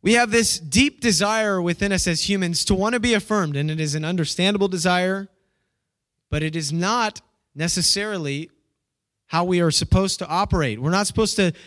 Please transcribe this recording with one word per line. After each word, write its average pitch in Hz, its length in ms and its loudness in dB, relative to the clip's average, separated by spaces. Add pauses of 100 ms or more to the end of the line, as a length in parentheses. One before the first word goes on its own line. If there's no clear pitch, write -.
We 214 120 4
have 240 160 2
this 226 280 2
deep 226 420 0
desire 208 600 0
within 175 320 -2
us 185 140 0
as 165 220 -2
humans 185 380 0
to 202 80 2
wanna 220 260 0
be 233 140 2
affirmed, 202 420 0
and 147 140 -2
it 156 100 -4
is 147 140 -2
an 156 100 -4
understandable 185 640 0
desire, 185 600 0 (1000)
but 151 120 -2
it 156 140 -4
is 147 160 -6
not 208 500 -2 (320)
necessarily 165 960 -2 (760)
how 170 160 2
we 180 160 2
are 165 100 4
supposed - 500 2
to 175 80 -10
operate. 156 520 0
We're 139 100 -2
not 196 160 2
supposed 220 300 0
to 185 160 2 (140)